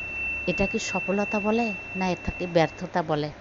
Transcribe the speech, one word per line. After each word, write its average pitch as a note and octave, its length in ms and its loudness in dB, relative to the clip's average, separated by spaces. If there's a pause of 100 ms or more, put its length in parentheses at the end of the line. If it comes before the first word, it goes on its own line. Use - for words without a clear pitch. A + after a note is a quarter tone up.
(460)
এটা F#3 200 2
কি A3 120 -2
সফলতা G3+ 640 0
বলে, A3 260 2 (300)
না F#3+ 120 0
এটাকে - 380 -2
ব্যর্থতা E3+ 560 2
বলে? D3+ 260 0 (120)